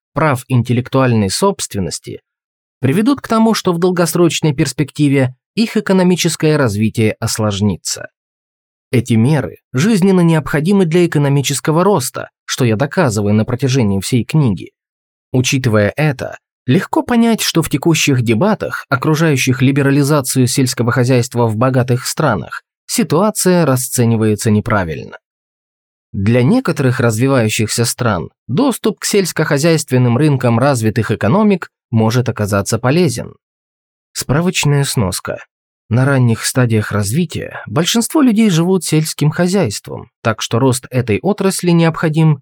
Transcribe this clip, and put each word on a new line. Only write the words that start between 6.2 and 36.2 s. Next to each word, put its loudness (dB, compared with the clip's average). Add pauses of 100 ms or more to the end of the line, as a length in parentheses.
развитие 0
осложнится. -4 (800)
Эти 0
меры 0 (140)
жизненно 2
необходимы 2
для 2
экономического 0
роста, -2 (160)
что -4
я 2
доказываю 0
на 2
протяжении 0
всей -2
книги. 0 (580)
Учитывая 0
это, -2 (280)
легко 0
понять, 2
что 0
в -4
текущих 0
дебатах, -2
окружающих 0
либерализацию 2
сельского -2
хозяйства 0
в -2
богатых 0
странах, -4 (240)
ситуация 0
расценивается 0
неправильно. -2 (920)
Для 0
некоторых 0
развивающихся 0
стран -4 (160)
доступ -2
к -10
сельскохозяйственным 0
рынкам 2
развитых 0
экономик 2 (220)
может 2
оказаться -2
полезен. -2 (800)
Справочная 0
сноска. -4 (460)
На 2
ранних 2